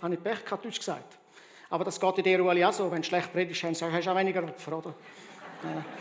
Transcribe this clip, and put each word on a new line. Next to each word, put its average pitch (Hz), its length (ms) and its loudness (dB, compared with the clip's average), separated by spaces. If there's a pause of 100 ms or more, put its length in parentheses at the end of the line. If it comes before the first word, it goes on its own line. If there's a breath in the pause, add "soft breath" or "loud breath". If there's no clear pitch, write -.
habe 175 140 0
ich 170 80 -4
Pech 202 200 -2
gehabt, 196 220 -6
deutsch 226 140 -8
gesagt. - 400 -8 (500 loud breath)
Aber 170 160 0
das - 160 -4
geht 190 160 4
in 185 80 2
der 185 160 6
Ruhe 180 260 6
auch 185 60 6
so. 190 180 0
Wenn 165 120 0
du - 40 -4
schlecht 175 240 0
predigst, 170 320 -2
hast 165 200 -2
du - 20 0
auch 175 320 2
weniger 190 260 2
Opfer, 160 360 -6
oder? 156 160 -10 (680 loud breath)
Ja. 156 220 -6 (160 loud breath)